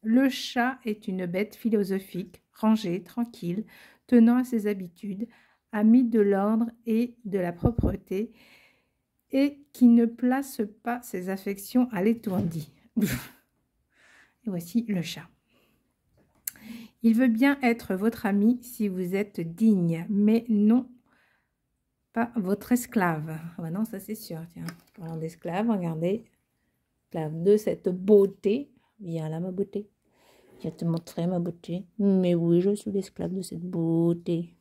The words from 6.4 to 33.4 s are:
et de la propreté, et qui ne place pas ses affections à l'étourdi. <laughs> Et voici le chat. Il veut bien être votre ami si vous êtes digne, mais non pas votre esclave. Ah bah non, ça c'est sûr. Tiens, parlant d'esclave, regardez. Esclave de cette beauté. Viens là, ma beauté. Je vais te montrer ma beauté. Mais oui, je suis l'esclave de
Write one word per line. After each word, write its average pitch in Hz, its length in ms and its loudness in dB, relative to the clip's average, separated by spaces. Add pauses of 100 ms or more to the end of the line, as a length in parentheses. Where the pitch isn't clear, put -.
et 233 380 -2
de 196 160 -4
la 175 120 -4
propreté, 202 800 -2 (1000)
et 285 260 0 (140)
qui 247 160 6
ne 233 180 8
place 247 560 -2 (220)
pas 247 180 -6
ses 185 280 -8
affections 202 600 -2
à 196 100 -4
l'étourdi. 185 720 -2 (120)
<laughs> - 120 -8
Et 214 120 0 (1400)
voici 185 380 -4
le 196 180 -4
chat. - 260 -12 (1700)
Il 226 120 4
veut 247 140 4
bien 269 340 4
être 233 320 0
votre 220 320 -2
ami 208 360 4
si - 260 -6
vous 185 260 -4
êtes 208 240 -4
digne, 170 680 2
mais 214 400 2
non 220 420 2 (1200)
pas 233 220 -2
votre 202 380 -2
esclave. 160 680 -2 (180)
Ah 180 60 -10
bah 165 80 -6
non, 196 140 -2
ça 214 160 -10
c'est 214 160 -12
sûr. 165 320 -12
Tiens, 170 180 -14 (280)
parlant 165 220 -12
d'esclave, 170 540 -4
regardez. 175 540 -2 (800)
Esclave 160 400 -8
de 202 140 6
cette 185 320 -4
beauté. 196 840 2 (260)
Viens 165 300 -8
là, 156 100 -6
ma 180 140 -8
beauté. 202 360 -8 (680)
Je - 60 -20
vais 160 80 -6
te - 120 -10
montrer 165 440 -4
ma 180 100 -2
beauté. 175 480 -8 (140)
Mais 190 340 4
oui, 170 260 4
je 202 140 2
suis 208 160 -8
l'esclave 185 420 -6
de 190 100 -6